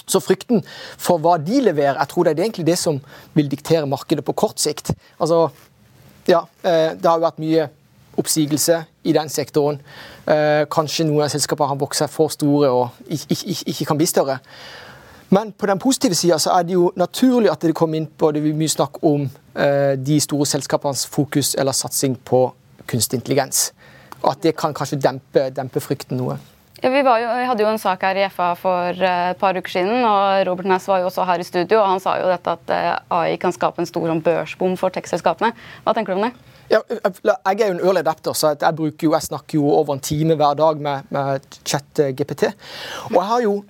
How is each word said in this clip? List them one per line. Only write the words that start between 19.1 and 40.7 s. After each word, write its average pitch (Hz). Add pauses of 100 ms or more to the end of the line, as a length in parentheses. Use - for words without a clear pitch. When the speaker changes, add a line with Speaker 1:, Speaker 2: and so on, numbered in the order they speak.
Speaker 1:
eh, 143
de 139
store 143
selskapenes 143
fokus -
eller 135
satsing -
på 127 (380)
kunstig 123
intelligens. 135 (520)
Og -
at -
det 160
kan 151
kanskje 143
dempe, 135
dempe 135
frykten -
noe. 139 (460)
Speaker 2:
Ja, 254
vi 269
var 233
jo, 240
vi 247
hadde 247
jo 214
en 220
sak 185
her 190
i 196
F -
A 175
for, 180
eh, 180
et 180
par 190
uker 185
siden, 208
og 196
Robert 180
Næss 185
var 190
jo 180
også 185
her 180
i 175
studio, 180
og 196
han 190
sa -
jo -
dette 175
at, -
eh, 170 (100)
A 175
I 175
kan 175
skape 160
en 170
stor 170
sånn 160
børsboom 165
for 185
tech-selskapene. 185 (320)
Hva 214
tenker 214
du 190
om 220
det? 247 (380)
Speaker 1:
Ja, 220 (100)
jeg, 233 (240)
jeg 202
er 220
jo 190
en 170
early 180
adapter, 156
så 151
jeg 165
bruker 156
jo, 156
jeg 156
snakker -
jo 143
over 151
en 135
time 160
hver 143
dag 151